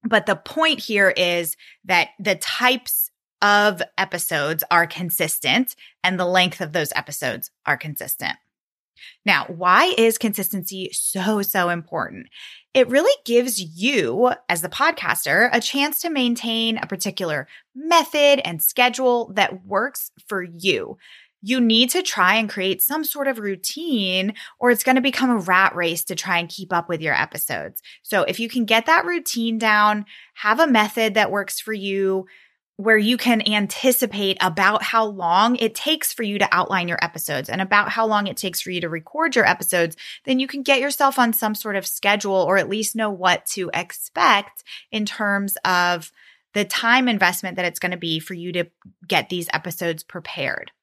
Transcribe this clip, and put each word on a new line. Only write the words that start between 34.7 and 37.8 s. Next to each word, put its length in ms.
how 220
long 520
it 180
takes 380
for 120
you 140
to 120
outline 380
your 160
episodes 440
and 120
about 300